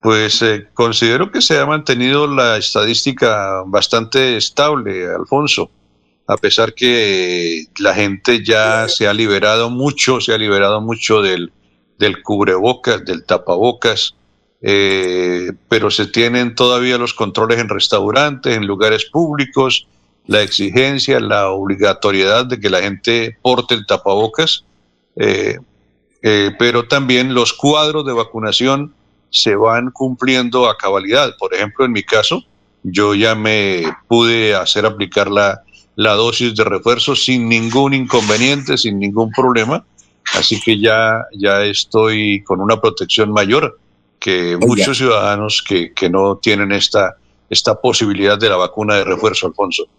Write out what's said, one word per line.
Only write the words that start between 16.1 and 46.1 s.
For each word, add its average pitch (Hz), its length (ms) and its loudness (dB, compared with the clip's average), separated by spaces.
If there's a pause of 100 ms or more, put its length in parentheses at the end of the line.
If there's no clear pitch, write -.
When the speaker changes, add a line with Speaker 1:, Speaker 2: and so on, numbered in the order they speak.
Speaker 1:
todavía 123 440 2
los 120 160 -4
controles 113 460 0
en 110 80 -4
restaurantes, 113 880 0
en 107 100 -2
lugares 107 380 0
públicos, 143 840 -2 (380)
la 107 160 2
exigencia, 127 800 0
la 104 300 0
obligatoriedad 98 960 0
de 123 120 -6
que 101 120 -2
la 92 100 2
gente 113 600 -2
porte 123 340 0
el 107 120 -6
tapabocas, 107 800 0 (520)
eh, - 420 -2 (640)
eh, 101 360 2
pero 120 280 0
también 131 480 0
los 120 180 0
cuadros 151 540 0
de 135 60 -4
vacunación 117 840 -2 (360)
se - 260 0
van 113 340 2
cumpliendo 127 800 0
a 104 100 -2
cabalidad. 98 600 0
Por - 160 -4
ejemplo, 104 300 -2
en 123 80 0
mi 104 120 -4
caso, 113 400 0 (400)
yo 101 300 0
ya 110 200 2
me 104 480 0 (240)
pude 117 480 2
hacer 101 320 0
aplicar 101 440 -2
la, 101 340 0 (320)
la 107 160 2
dosis 117 420 0
de 110 100 2
refuerzo 110 520 0
sin 123 320 0
ningún 117 460 0
inconveniente, 131 840 0
sin 104 220 -2
ningún 104 340 -2
problema. 123 520 0 (500)
Así - 260 -2
que 110 180 0
ya, 110 540 2
ya 101 320 0
estoy 107 800 0
con 92 160 -2
una 104 200 0
protección 107 520 0
mayor 104 480 0 (400)
que 87 340 0
Speaker 2:
Oiga. 85 120 0
Speaker 1:
muchos 113 320 2
ciudadanos 104 680 0
que, 87 280 -2
que 92 160 0